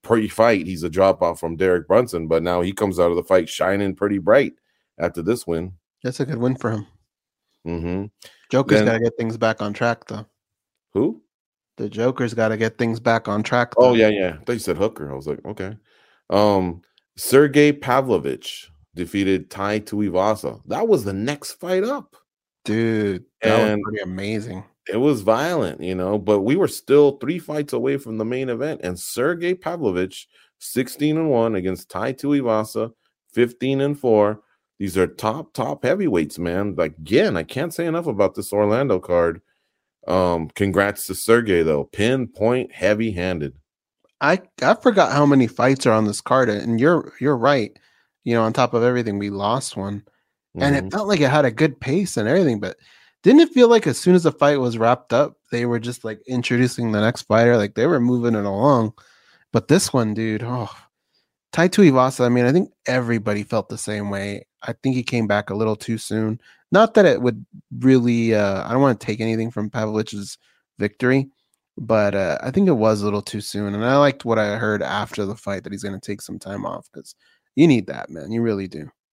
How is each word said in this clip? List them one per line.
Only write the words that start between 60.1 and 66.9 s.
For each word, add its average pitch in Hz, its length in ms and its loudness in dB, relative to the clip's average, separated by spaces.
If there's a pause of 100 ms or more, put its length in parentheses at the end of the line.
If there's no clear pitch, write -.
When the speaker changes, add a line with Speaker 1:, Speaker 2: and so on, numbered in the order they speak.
Speaker 2:
dude, 110 300 -4
oh, 117 320 -8 (800)
Tai 170 160 4
Tuivasa, 131 580 4
I - 40 4
mean, 123 160 4
I 127 60 4
think 185 200 0 (140)
everybody 113 580 -2
felt 107 240 -4
the 113 100 -12
same 104 320 -8
way. 101 360 -8 (180)
I 120 100 -8
think 135 200 -2
he 123 80 -2
came 113 240 -2
back 104 240 0
a 98 60 -6
little 110 180 0
too 110 240 -6
soon. 110 420 -4 (300)
Not 220 240 4